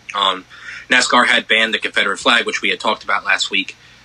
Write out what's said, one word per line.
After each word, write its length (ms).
um, 320
nascar 360
had 220
banned 260
the 60
Confederate 400
flag, 280
which 160
we 80
had 100
talked 240
about 200
last 260
week, 260